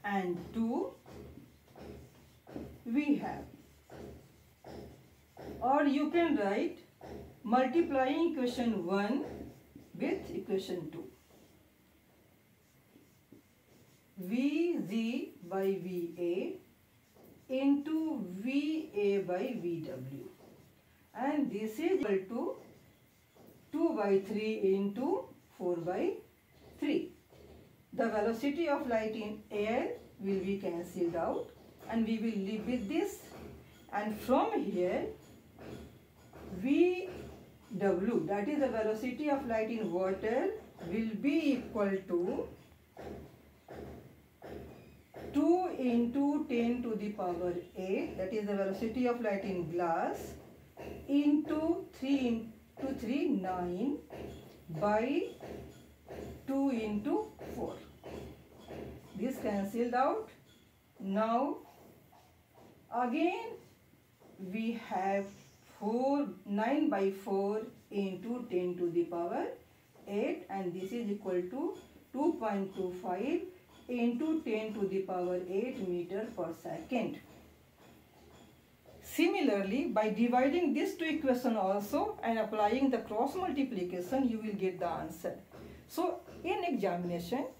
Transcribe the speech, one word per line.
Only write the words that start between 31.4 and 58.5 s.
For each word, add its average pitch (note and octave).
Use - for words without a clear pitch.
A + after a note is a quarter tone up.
and A3+
we A3
will G#3
live F#3+
with A#3+
this. F#4+
And G#3+
from F4+
here, F#3+
V E4+
W, F#3+
that G#3
is D4
the C4
velocity A3
of C4+
light A3
in G#3
water, G#3+
will A3
be C#4+
equal G3+
to F3+
two E4+
into C4
ten A#3+
to A3+
the G#3
power F3+
eight, G3
that F#3+
is G#3
the G3+
velocity A3
of A#3+
light G3
in F3
glass, F3+
into D#4
three B3+
into C4+
three, C#4+
nine F#3
by A3+
two C#4
into A3+
four. -